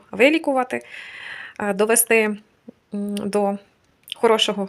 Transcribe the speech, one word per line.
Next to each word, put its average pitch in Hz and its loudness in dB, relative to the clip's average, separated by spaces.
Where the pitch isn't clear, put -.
вилікувати, 262 2
е, 202 -2
довести, 214 2
м, 202 -6
до 202 -2
хорошого 214 2